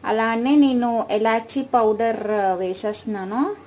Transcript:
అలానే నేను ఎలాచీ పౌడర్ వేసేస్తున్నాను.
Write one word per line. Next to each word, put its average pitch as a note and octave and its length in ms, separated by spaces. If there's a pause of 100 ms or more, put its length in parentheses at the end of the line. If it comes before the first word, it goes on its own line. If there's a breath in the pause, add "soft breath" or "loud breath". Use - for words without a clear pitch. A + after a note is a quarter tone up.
(120)
అలానే A3+ 420 (140)
నేను A#3+ 240 (260)
ఎలాచీ A3+ 440 (140)
పౌడర్ A3 480 (380)
వేసేస్తున్నాను. G#3 800 (240)